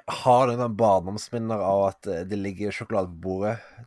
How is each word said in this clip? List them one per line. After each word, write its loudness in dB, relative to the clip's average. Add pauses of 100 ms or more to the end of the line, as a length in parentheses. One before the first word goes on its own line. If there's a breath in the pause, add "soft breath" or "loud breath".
(220)
har 6
noen -2
barndomsminner 0
av 2
at -8 (220)
det -4
ligger -4
sjokolade -4
på -14
bordet, -2 (300 soft breath)